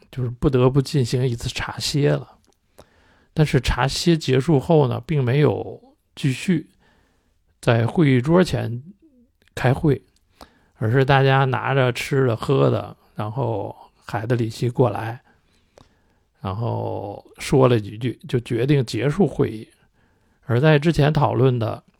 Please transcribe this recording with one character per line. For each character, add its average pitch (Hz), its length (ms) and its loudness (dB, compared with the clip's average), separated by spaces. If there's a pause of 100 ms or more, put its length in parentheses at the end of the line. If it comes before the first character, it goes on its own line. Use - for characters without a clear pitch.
(120)
就 127 100 -10
是 123 80 -4
不 123 200 -2
得 127 200 4
不 139 120 2
进 135 220 -2
行 123 240 -2
一 120 80 -2
次 120 140 -8
茶 - 300 -8
歇 147 320 0
了。 139 260 -6 (960)
但 156 140 2
是 139 140 0
茶 - 260 0
歇 165 300 0
结 131 200 0
束 135 220 2
后 147 300 2
呢， 113 180 -6
并 147 160 -2
没 127 160 0
有 101 560 -2 (180)
继 - 180 -2
续 - 380 -2 (920)
在 117 260 2
会 147 240 2
议 127 100 4
桌 165 220 2
前 117 400 -4 (720)
开 123 200 0
会， 143 280 0 (760)
而 113 140 -2
是 135 160 2
大 135 180 4
家 135 220 4
拿 123 280 -2
着 127 180 2
吃 135 340 -2
的 117 100 0
喝 139 340 2
的， 104 260 -4 (200)
然 107 160 -6
后 110 440 -6 (300)
海 107 200 -6
德 123 100 0
里 113 140 -2
希 120 200 -4
过 120 200 2
来， 110 320 -8 (1160)
然 95 160 -8
后 107 680 -8 (120)
说 135 300 4
了 120 120 4
几 104 180 -8
句， 120 300 -8
就 131 120 -2
决 117 260 -4
定 139 200 2
结 113 240 -4
束 156 180 2
会 - 220 -2
议。 110 180 -12 (800)
而 117 140 0
在 156 200 4
之 160 120 2
前 151 220 2
讨 143 200 2
论 123 260 2
的 110 240 -6 (160)